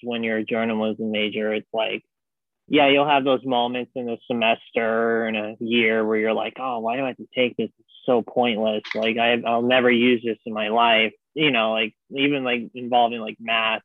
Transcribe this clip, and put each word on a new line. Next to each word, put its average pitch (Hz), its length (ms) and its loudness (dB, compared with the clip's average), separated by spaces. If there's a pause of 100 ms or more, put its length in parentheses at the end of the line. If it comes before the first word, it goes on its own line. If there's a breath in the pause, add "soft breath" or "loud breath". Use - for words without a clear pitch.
when 117 200 -6
you're 110 160 -2
a 107 60 -4
journalism 110 640 -2
major, 107 440 -2
it's 107 180 -6
like, 107 320 -4 (640)
yeah, 143 200 4
you'll 143 200 4
have 139 160 2
those 127 200 0
moments 123 500 -2
in 123 140 -6
a 113 80 -4 (100)
semester 113 1000 0
or 113 40 -4
in 110 80 -4
a 107 220 -6
year 110 480 2
where 110 100 0
you're 107 160 0
like, 110 260 -4
"Oh, 131 200 -4
why 113 180 -4
do 139 80 -4
I 131 40 -4
have 113 80 -8
to 107 180 -18
take 123 220 0
this? 110 220 -4
It's - 100 -20 (180)
so 120 160 2
pointless. 110 600 -2 (120)
Like, 110 240 -2
I, 117 260 2
I'll 117 180 0
never 123 280 4
use 120 340 4
this 113 220 -4
in 110 80 -8
my 107 140 -4
life." 113 440 4 (220)
You 151 160 2
know, 110 220 0
like, 110 220 -2 (160)
even, 139 340 0
like, 120 300 -4
involving, 120 460 2
like, 107 200 -10
math, 113 440 -2